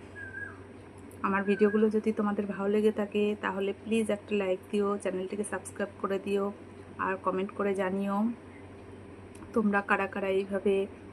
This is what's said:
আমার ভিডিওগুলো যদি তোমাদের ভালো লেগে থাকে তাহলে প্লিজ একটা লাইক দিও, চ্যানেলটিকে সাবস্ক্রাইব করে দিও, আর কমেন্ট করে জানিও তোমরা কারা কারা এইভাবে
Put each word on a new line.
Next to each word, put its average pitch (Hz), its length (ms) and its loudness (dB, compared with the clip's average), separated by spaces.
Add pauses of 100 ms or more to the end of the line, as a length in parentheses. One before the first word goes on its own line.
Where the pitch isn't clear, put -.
(1200)
আমার 196 220 2
ভিডিওগুলো 208 460 6
যদি 220 220 2
তোমাদের 208 340 0
ভালো 196 240 -2
লেগে 214 220 6
থাকে 208 320 0 (180)
তাহলে 196 320 0
প্লিজ 220 380 0
একটা 208 240 -4
লাইক 190 240 2 (100)
দিও, 202 180 2 (100)
চ্যানেলটিকে 190 460 -2
সাবস্ক্রাইব 196 560 -4
করে 196 200 0
দিও, 196 260 2 (520)
আর - 200 2
কমেন্ট 190 340 0
করে 202 240 0
জানিও 196 420 0 (1400)
তোমরা 208 280 4
কারা 196 260 2
কারা 196 200 -2
এইভাবে 196 480 2 (380)